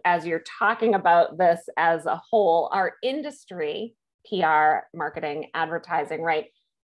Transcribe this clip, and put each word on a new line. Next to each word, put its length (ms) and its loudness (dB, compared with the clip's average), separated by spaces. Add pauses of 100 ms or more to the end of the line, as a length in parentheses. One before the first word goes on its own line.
as 220 0
you're 180 -4 (140)
talking 360 2
about 440 4
this 200 4 (200)
as 260 2
a 160 -4 (100)
whole, 400 4
our 320 -2
industry, 920 -8 (340)
P 140 -2
R, 520 2
marketing, 600 -8
advertising, 640 -4
right? 280 -2 (420)